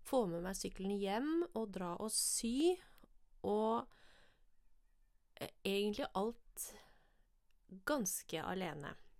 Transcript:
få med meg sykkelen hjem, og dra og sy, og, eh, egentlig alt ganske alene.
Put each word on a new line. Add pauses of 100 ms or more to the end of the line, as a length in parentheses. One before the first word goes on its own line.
få
med
meg
sykkelen
hjem,
og
dra
og
sy, (640)
og, (1500)
eh, (140)
egentlig
alt (1080)
ganske
alene. (240)